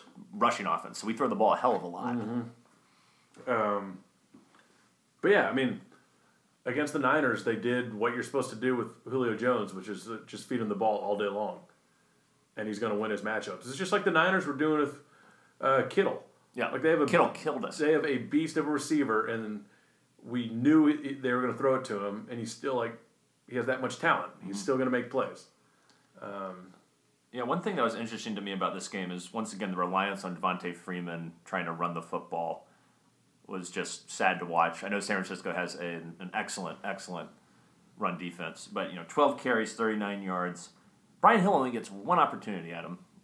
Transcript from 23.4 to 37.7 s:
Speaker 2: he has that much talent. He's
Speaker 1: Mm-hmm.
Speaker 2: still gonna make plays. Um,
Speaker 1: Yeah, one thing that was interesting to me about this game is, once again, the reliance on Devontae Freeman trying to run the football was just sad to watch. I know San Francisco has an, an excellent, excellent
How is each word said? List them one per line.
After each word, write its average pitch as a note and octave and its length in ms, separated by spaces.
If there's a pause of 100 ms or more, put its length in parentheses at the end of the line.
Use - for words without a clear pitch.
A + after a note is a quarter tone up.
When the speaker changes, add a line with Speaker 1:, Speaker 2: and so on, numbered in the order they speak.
Speaker 2:
he B2 100
has A#2 100
that C3 120
much B2+ 200
talent. - 400
He's G2 160
Speaker 1:
Mm-hmm. G3+ 80
Speaker 2:
still C3+ 160
gonna B2+ 100
make B2 220
plays. G#2 340 (720)
Um, F#2+ 540 (600)
Speaker 1:
Yeah, B2 80
one D3+ 180
thing G3 140
that C3+ 80
was A2+ 120
interesting A2+ 400
to G2 60
me G2+ 120
about F#2 200
this F#2+ 140
game F#2 240
is, F2+ 220
once A2 180
again, G2 200
the F2+ 60
reliance F#2+ 460
on F2+ 140
Devontae F2+ 360
Freeman E2+ 600 (100)
trying F2+ 220
to E2+ 80
run E2+ 200
the E2 80
football E2 640 (800)
was F#2 240
just - 400
sad F#2 300
to F2+ 60
watch. E2 400
I - 20
know G2+ 140
San G2 160
Francisco F#2 360
has F2+ 220
an, E2 460
an F2+ 120
excellent, F#2+ 520
excellent F2+ 420 (720)